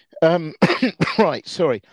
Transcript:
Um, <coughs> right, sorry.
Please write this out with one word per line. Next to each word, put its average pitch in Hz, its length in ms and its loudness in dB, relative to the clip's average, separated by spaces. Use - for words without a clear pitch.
Um, 165 320 0
<coughs> - 340 -4
right, 156 280 0
sorry. 135 340 -2